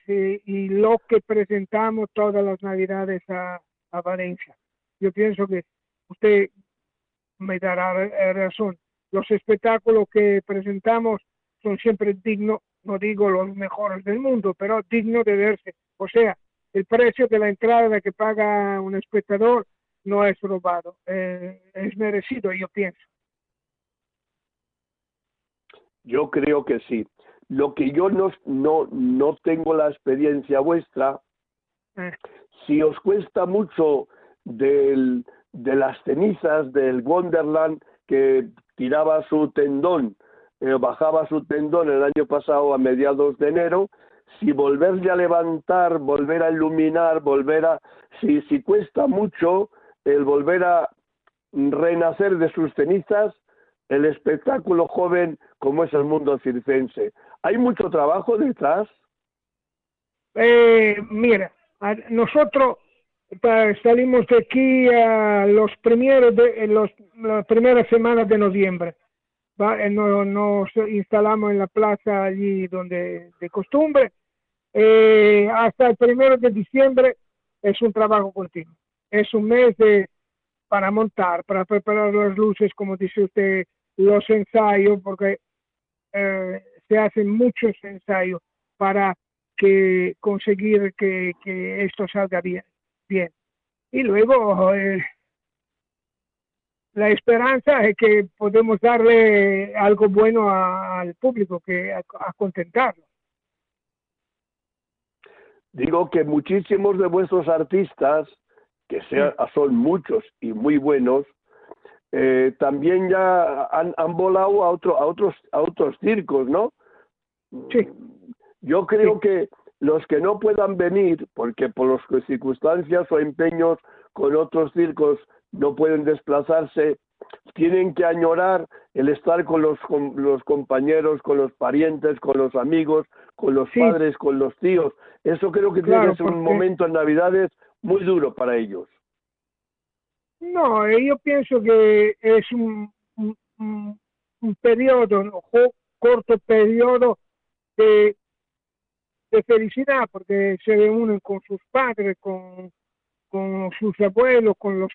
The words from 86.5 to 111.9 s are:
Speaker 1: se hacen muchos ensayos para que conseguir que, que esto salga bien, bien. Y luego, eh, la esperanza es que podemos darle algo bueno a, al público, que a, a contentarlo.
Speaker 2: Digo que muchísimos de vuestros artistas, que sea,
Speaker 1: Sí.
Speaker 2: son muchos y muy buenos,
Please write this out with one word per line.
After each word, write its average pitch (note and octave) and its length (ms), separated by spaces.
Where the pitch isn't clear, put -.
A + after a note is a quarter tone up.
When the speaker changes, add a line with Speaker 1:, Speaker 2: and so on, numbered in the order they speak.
Speaker 1:
se G#3+ 100
hacen G#3 300
muchos A3 440
ensayos F#3+ 580
para G3 380
que F#3+ 640
conseguir G3+ 720
que, F#3 380
que F#3+ 400
esto F#3+ 240
salga F#3 320
bien, F3+ 240
bien. F#3 220
Y C4 100
luego, G#3 720
eh, G3 280
la G#3 160
esperanza A#3+ 760
es G#3+ 100
que G#3 300
podemos A3 440
darle G#3+ 960
algo G#3 320
bueno G#3+ 420
a, F#3 500
al F3 140
público, G3+ 460
que F#3 320
a, F#3 60
a F3+ 340
contentarlo. G3 720
Speaker 2:
Digo D#3+ 380
que D#3+ 140
muchísimos F#3+ 720
de F#3+ 80
vuestros F3+ 420
artistas, D#3 800
que - 160
sea, C#3 340
Speaker 1:
Sí. - 60
Speaker 2:
son C#3+ 200
muchos A#2+ 480
y A2+ 120
muy C3 240
buenos, C#3 480